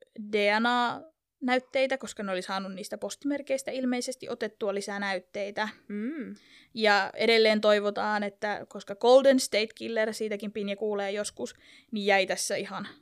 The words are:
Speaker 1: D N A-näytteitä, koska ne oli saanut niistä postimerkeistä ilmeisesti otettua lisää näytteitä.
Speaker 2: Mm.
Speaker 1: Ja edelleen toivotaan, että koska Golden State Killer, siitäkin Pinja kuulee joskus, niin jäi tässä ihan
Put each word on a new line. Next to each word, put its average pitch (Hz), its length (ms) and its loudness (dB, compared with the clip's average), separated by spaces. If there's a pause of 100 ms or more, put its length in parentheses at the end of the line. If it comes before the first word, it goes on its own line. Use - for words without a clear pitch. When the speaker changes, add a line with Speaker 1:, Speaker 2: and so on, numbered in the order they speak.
(320)
Speaker 1:
D 208 280 2
N 233 60 2
A-näytteitä, 254 1300 -2
koska 220 240 -10
ne 196 100 -4
oli 185 100 -4
saanut 190 320 -6
niistä 196 240 -10
postimerkeistä 269 720 -4
ilmeisesti 247 580 -4
otettua 214 460 -4
lisää 202 240 -6
näytteitä. 202 680 -4 (200)
Speaker 2:
Mm. 208 460 -8 (400)
Speaker 1:
Ja 202 400 4
edelleen 220 460 4
toivotaan, 208 600 2
että 202 460 -6
koska 202 260 -14
Golden 262 460 8
State 220 340 0
Killer, 220 400 -4
siitäkin 208 380 -6
Pinja 202 240 -4
kuulee 202 340 -2
joskus, 208 440 -8 (360)
niin 202 160 -4
jäi 196 200 4
tässä 190 300 -4
ihan 196 320 -8 (140)